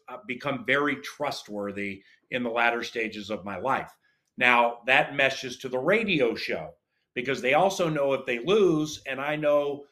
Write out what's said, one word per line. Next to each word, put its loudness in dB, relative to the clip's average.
uh, -12
become -6
very 2
trustworthy -6
in -4
the -2
latter 2
stages -6
of -6
my -8
life. -2
Now, 4
that 4
meshes -2
to -8
the -4
radio 2
show, -6
because -4
they 2
also 2
know 0
if -2
they -2
lose, 2
and -6
I -2
know 2